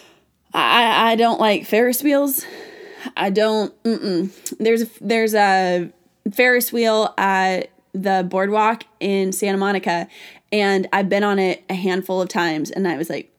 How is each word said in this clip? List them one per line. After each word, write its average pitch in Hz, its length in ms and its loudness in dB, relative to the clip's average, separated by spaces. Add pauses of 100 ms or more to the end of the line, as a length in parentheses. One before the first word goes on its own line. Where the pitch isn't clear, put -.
(540)
I, 220 580 2
I 226 40 2
don't 233 240 2
like 208 260 2
Ferris 247 380 0
wheels. 285 420 0 (720)
I 196 120 -2
don't, 214 540 0
mm-mm. 190 480 -2 (280)
There's 226 240 2
a, 220 60 -8 (120)
there's 220 320 0
a 190 580 2 (400)
Ferris 247 400 2
wheel 220 460 0
at 190 540 0 (220)
the 190 360 0
boardwalk 214 540 0 (160)
in 196 320 0
Santa 196 260 -2
Monica, 190 500 -2 (440)
and 196 420 0
I've 196 160 0
been 202 140 2
on 202 160 0
it 185 300 0
a 190 40 -4
handful 185 480 -2
of 180 80 -4
times, 160 400 -2
and 190 180 -2
I 151 100 -2
was 156 120 -6
like, - 280 -10